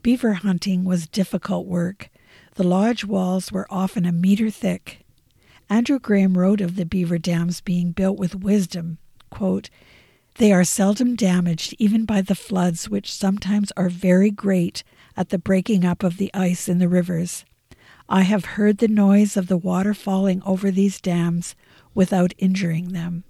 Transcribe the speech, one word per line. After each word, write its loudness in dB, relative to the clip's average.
Beaver 2
hunting -2
was -2
difficult -4
work. -4
The -4
lodge 2
walls -4
were -6
often -2
a 0
meter 2
thick. -6
Andrew 0
Graham 2
wrote 2
of -4
the -4
beaver -2
dams -2
being -2
built 0
with -4
wisdom, -2
quote, -4
"They 6
are 6
seldom 0
damaged 0
even 2
by 0
the -2
floods, -2
which -6
sometimes -2
are 0
very 4
great -2
at -4
the -2
breaking 2
up 0
of 0
the -4
ice -2
in 0
the 4
rivers. -2
I 2
have 0
heard 2
the 2
noise 4
of -2
the 0
water 0
falling 0
over -2
these 0
dams -2
without 2
injuring -2
them" -8